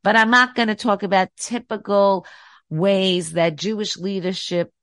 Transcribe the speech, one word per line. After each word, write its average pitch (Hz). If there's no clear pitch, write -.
But 208
I'm 220
not 247
gonna 220
talk 208
about 190
typical 202
ways 180
that 165
Jewish 208
leadership 180